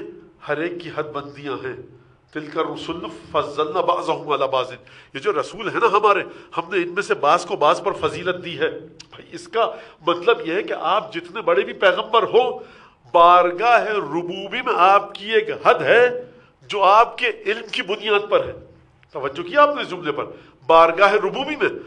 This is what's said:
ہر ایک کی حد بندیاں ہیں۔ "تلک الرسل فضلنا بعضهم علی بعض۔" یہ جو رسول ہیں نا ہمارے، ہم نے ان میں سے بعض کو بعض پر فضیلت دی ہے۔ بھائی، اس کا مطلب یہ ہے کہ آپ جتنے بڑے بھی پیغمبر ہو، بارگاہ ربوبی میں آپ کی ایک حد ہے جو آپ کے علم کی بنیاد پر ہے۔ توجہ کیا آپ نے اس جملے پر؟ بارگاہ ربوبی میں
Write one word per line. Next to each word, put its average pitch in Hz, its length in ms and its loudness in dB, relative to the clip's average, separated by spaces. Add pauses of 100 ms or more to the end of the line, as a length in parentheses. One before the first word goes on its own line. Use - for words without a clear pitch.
(480)
ہر 147 80 -2
ایک 165 240 -8
کی 156 160 -14
حد 151 60 -6
بندیاں 143 500 -10
ہیں۔ 127 240 -8 (560)
"تلک 151 260 -10
الرسل 165 480 -8 (260)
فضلنا 151 480 -2
بعضهم 160 480 -2
علی 139 240 0
بعض۔" 123 200 -4 (420)
یہ - 60 -8
جو 196 200 -2
رسول 185 280 -8
ہیں 151 120 -4
نا 233 60 2
ہمارے، 202 340 4 (360)
ہم 170 180 -8
نے 175 80 0
ان 175 120 -6
میں 196 80 -4
سے 196 120 -2
بعض 151 320 2
کو 190 100 -6
بعض 170 260 2
پر 185 100 -2
فضیلت 175 520 -6
دی 165 140 -10
ہے۔ 160 120 -2 (400)
بھائی، - 200 -20
اس - 180 -16
کا 220 240 -2 (340)
مطلب 175 400 0
یہ 160 80 -4
ہے 202 80 -2
کہ - 180 -6
آپ 185 340 -2
جتنے 170 260 -10
بڑے 175 220 2
بھی 226 100 -6
پیغمبر 214 500 2
ہو، 190 360 2 (540)
بارگاہ 175 720 6
ربوبی 190 800 -6
میں 247 140 -2
آپ 196 380 4
کی 208 180 -8
ایک 214 160 2 (160)
حد 220 100 6
ہے 233 340 4 (540)
جو 196 200 -4
آپ 220 360 4
کے 240 120 0 (160)
علم 220 260 -4
کی 247 100 -6
بنیاد 208 480 -2
پر 185 140 2
ہے۔ 170 80 -10 (600)
توجہ 139 300 -6
کیا 277 200 2
آپ 285 140 2
نے 233 60 -8
اس 190 80 -10
جملے 165 220 -6
پر؟ 123 120 -4 (420)
بارگاہ 165 460 6
ربوبی 277 440 -2
میں 190 120 0 (180)